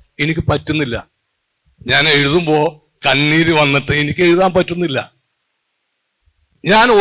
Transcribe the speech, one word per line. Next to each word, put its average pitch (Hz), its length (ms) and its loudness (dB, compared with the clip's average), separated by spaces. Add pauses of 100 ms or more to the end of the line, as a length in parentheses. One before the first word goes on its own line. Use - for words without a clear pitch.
(220)
എനിക്ക് 156 280 -4
പറ്റുന്നില്ല. 147 460 -4 (920)
ഞാൻ 143 140 2 (100)
എഴുതുമ്പോ 151 420 0 (500)
കണ്ണീര് 151 540 2
വന്നിട്ട് 139 320 -2 (100)
എനിക്ക് 147 260 -4
എഴുതാൻ 180 280 2
പറ്റുന്നില്ല. 170 420 -2 (1700)
ഞാൻ 220 140 4 (140)